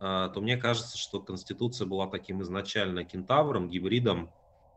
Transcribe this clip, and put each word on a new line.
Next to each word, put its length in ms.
э, 340
то 60
мне 180
кажется, 400
что 220
Конституция 680
была 220
таким 340
изначально 640
кентавром, 680
гибридом, 600